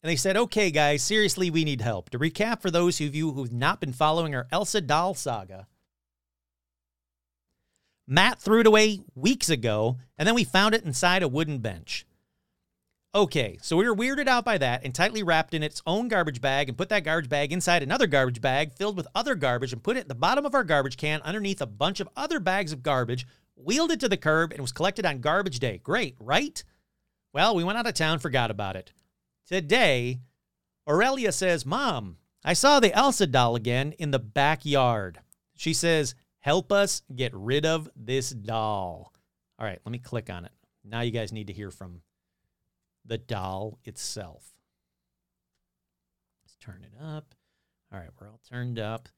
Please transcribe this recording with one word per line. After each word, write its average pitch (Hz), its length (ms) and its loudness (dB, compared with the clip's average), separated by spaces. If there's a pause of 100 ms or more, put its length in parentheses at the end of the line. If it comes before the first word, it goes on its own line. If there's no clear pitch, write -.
And 160 60 -4
they 165 80 2
said, 190 220 2
"Okay, 208 320 2
guys, 147 320 4
seriously, 196 480 2
we 160 120 2
need 139 200 -2
help. 107 260 -4
To 123 100 -6
recap 208 440 -2
for 185 80 -2
those 175 320 2
of 143 120 -4
you 156 180 0
who've 127 200 -6
not 143 280 0
been 139 120 -6
following 156 420 2
our 127 160 -6
Elsa 202 300 0
doll 160 320 0
saga, 98 540 -8 (2500)
Matt 185 340 4
threw 220 200 6
it 220 60 6
away 214 360 6 (120)
weeks 175 360 0
ago, 117 480 0 (180)
and 156 100 -2
then 226 80 4
we 240 80 4
found 208 320 4
it 226 100 0
inside 180 380 2
a 151 60 0
wooden 147 300 -2
bench." 98 480 -8 (1040)
Okay, 135 480 0
so - 160 -2
we 214 120 4
were 226 60 2
weirded 262 340 -2
out 247 160 2
by 226 140 0
that 127 260 -2
and 131 100 -8
tightly 214 300 0
wrapped 160 280 2
in 156 120 -2
its - 200 -8
own 208 220 -2
garbage 160 340 -2
bag 139 280 0
and 123 100 -8
put 180 120 -2
that 208 120 2
garbage 156 260 -2
bag 143 240 0
inside 175 300 2
another 214 240 0
garbage 131 340 2
bag 139 320 0
filled 202 240 -4
with 165 200 -8
other 240 180 0
garbage 127 380 -2
and 113 100 -10
put 220 140 -2
it 254 40 -2
at - 80 -14
the 135 60 -8
bottom 226 320 2
of 262 80 -4
our 262 80 2
garbage 139 340 0
can 151 260 -4
underneath 196 380 -6
a 131 60 -4
bunch 135 320 -4
of 196 180 -6
other 302 220 -4
bags 185 340 -2
of 127 120 -12
garbage, 127 420 0 (300)
wheeled 269 340 0
it 277 80 0
to 254 100 -2
the 196 80 2
curb, 156 360 2
and 143 100 -10
was 127 80 -6
collected 196 340 -2
on 143 160 -2
garbage 170 380 0
day. 113 240 -2
Great, 170 380 -2
right? 175 420 -2 (720)
Well, 190 240 2
we 170 80 0
went 208 140 -2
out 240 100 -2
of - 60 -4
town, 160 260 0
forgot 127 300 0
about 98 260 -6
it. - 160 -14 (520)
Today, 147 760 2 (680)
Aurelia 220 440 2
says, 170 340 0
"Mom, 135 520 -4 (260)
I 165 80 0
saw 277 260 6
the 214 160 6
Elsa 240 320 4
doll 123 300 4
again 123 420 -2
in 147 140 -2
the 131 80 0
backyard." 127 960 0 (380)
She 160 180 -4
says, 160 400 0 (240)
"Help 165 320 0
us 202 320 2 (100)
get 123 220 -6
rid 127 320 -2
of 160 300 -2
this 127 340 -4
doll." 104 840 -6 (460)
All 113 80 -8
right, 92 180 -10
let 110 60 -12
me 123 80 -8
click 120 320 -10
on 90 140 -12
it. - 80 -20 (320)
Now 113 160 -8
you 120 100 -2
guys 110 220 -6
need 107 160 -10
to 98 40 -14
hear 95 200 -12
from 87 300 -18 (1000)
the 113 160 -8
doll 98 680 -8
itself. - 680 -14 (1900)
Let's - 120 -20
turn 95 280 -20
it 110 80 -20 (100)
up. 156 320 -14 (560)
All 98 80 -16
right, 82 120 -18 (100)
we're 98 80 -20
all 110 200 -20
turned 123 300 -8
up. 110 400 -8